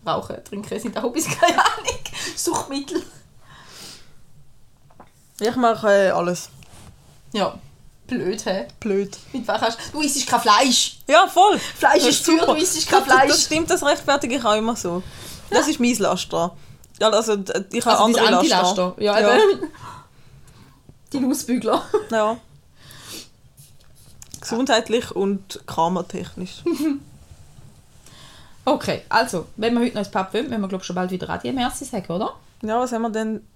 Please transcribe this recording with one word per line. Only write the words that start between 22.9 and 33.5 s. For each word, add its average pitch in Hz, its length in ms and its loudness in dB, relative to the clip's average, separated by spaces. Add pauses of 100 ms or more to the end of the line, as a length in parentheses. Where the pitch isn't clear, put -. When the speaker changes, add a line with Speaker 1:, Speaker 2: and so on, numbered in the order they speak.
Speaker 2:
Gesundheitlich 233 720 0
und 196 540 -4
karmatechnisch. 180 1000 -6
Speaker 1:
<laughs> 339 60 0 (1900)
Okay, - 420 -2
also, 156 360 0 (120)
wenn 233 180 -2
wir 240 60 0
heute 240 120 -2
noch 214 80 -6
ins 196 80 -8
Pub 190 240 -4
wollen, 262 160 -4
müssen 226 120 -4
wir, 190 60 -4
glaub 185 140 -6
ich, - 60 -14
schon 180 80 -8
bald 185 160 -4
wieder 185 180 -8
Adieu 233 240 -6
Merci 262 320 -4
sagen, 190 260 -8
oder? 208 220 -4 (300)
Speaker 2:
Ja, 220 160 -2
was 247 120 -2
haben 226 120 -4
wir 233 80 -4
denn? 220 340 -4 (100)